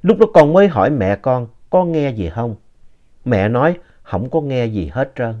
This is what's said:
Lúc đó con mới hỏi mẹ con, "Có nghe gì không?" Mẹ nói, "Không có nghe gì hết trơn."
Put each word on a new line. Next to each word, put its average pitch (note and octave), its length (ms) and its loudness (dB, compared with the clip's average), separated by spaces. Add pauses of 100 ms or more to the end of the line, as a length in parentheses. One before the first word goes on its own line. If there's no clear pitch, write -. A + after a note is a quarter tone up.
Lúc F#3 160 2
đó A3 160 4
con D3+ 180 6
mới G3 160 6
hỏi C3+ 220 2
mẹ G2+ 260 0
con, B2+ 300 -2 (240)
"Có F#3 140 2
nghe D#3 260 -2
gì F2+ 200 -6
không?" A#2 260 -6 (680)
Mẹ G#2+ 240 0
nói, C#3 300 0 (240)
"Không A2 280 -8
có E3 100 -2
nghe C3 260 -4
gì G2 260 -6
hết C3 240 -6
trơn." A2+ 240 -6